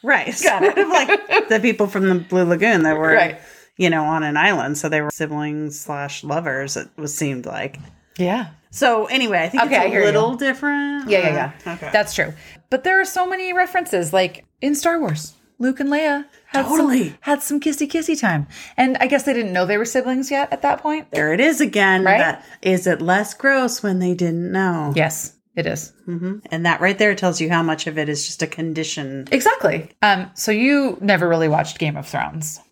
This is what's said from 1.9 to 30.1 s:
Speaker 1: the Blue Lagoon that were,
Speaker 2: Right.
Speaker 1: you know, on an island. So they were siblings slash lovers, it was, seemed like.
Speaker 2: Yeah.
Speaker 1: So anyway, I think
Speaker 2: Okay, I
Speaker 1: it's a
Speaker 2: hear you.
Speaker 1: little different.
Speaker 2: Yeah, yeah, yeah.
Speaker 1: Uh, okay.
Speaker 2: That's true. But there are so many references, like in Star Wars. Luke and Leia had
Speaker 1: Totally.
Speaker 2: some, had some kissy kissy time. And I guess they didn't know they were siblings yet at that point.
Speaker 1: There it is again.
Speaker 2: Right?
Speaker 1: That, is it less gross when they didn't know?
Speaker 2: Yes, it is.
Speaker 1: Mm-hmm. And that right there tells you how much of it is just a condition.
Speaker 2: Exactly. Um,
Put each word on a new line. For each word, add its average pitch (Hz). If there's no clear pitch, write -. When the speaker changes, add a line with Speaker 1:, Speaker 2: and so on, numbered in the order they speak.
Speaker 1:
the 185
Blue 180
Lagoon 175
that 156
were, 160
Speaker 2:
Right. 170
Speaker 1:
you 180
know, 160
on 156
an 147
island. 147
So 156
they 151
were 147
siblings 151
slash 143
lovers, 139
it -
was, 151
seemed 135
like. -
Speaker 2:
Yeah. 185
Speaker 1:
So 233
anyway, 233
I 165
think 240
Speaker 2:
Okay, 247
I 202
Speaker 1:
it's 180
a -
Speaker 2:
hear 226
you. 208
Speaker 1:
little 220
different. 285
Speaker 2:
Yeah, 196
yeah, 147
yeah. 170
Speaker 1:
Uh, 170
okay. 156
Speaker 2:
That's 208
true. 156
But 262
there 381
are 381
so 370
many 370
references, 349
like 185
in 285
Star 339
Wars. 160
Luke 262
and 277
Leia 285
had 277
Speaker 1:
Totally. 262
Speaker 2:
some, -
had 285
some 285
kissy 294
kissy 320
time. 165
And 254
I 254
guess 269
they 277
didn't 220
know 185
they 208
were 233
siblings 254
yet 285
at -
that 285
point. 302
Speaker 1:
There 156
it 180
is 302
again. 190
Speaker 2:
Right? 196
Speaker 1:
That, -
is 185
it 165
less 185
gross 262
when 196
they 180
didn't 175
know? 165
Speaker 2:
Yes, 156
it 160
is. -
Speaker 1:
Mm-hmm. 180
And 170
that 165
right 190
there 208
tells 180
you 160
how 170
much 160
of 156
it 151
is 147
just -
a 160
condition. 156
Speaker 2:
Exactly. -
Um, 190